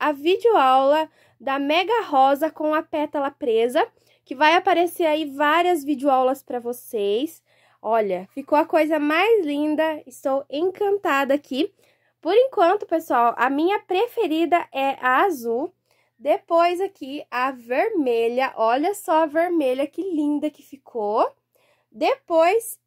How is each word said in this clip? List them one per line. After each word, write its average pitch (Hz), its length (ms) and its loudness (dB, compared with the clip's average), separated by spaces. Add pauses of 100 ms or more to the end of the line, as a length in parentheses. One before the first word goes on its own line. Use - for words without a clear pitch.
a 285 100 0
videoaula 302 1000 2 (320)
da 269 180 -4
mega 349 440 0
rosa 277 480 2
com 311 240 -4
a 320 80 0
pétala 294 480 -4
presa, 247 560 0 (380)
que 285 100 -14
vai 302 200 4
aparecer 349 520 0
aí 302 180 -2
várias 302 600 0
videoaulas 262 580 0
pra 247 160 -10
vocês. 240 800 -6 (400)
Olha, 202 540 -2
ficou 285 240 0
a 320 80 2
coisa 311 320 0
mais 339 480 2
linda, 302 600 -2
estou 269 440 -4
encantada 339 800 -2
aqui. 285 400 -2 (480)
Por 349 140 -2
enquanto, 415 500 2
pessoal, 262 540 0
a 247 100 2
minha 330 300 0
preferida 349 920 -2
é 269 280 -2
a 254 220 2
azul. 262 500 -2 (460)
Depois 339 640 0
aqui, 294 480 -10
a 247 200 -2
vermelha. 247 1040 -2
Olha 254 380 0
só 330 300 0
a 330 40 2
vermelha, 285 600 0
que 330 160 -10
linda 294 480 -2
que - 120 -20
ficou. 226 640 -4 (640)
Depois, 349 960 0